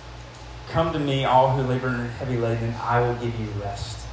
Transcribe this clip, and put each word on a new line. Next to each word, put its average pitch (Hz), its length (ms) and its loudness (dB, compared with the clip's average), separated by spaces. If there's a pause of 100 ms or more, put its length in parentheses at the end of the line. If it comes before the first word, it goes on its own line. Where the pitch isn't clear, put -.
(720)
"Come 165 220 2
to 156 60 0
me, 135 260 2
all 131 260 6
who 131 120 2
labor 123 260 0
and 120 120 0
are 120 80 -4
heavy 127 280 -4
laden, 117 320 0
and 117 80 -2
I 120 240 2
will 120 160 2
give 117 220 -4
you 107 100 -4 (140)
rest." - 500 -8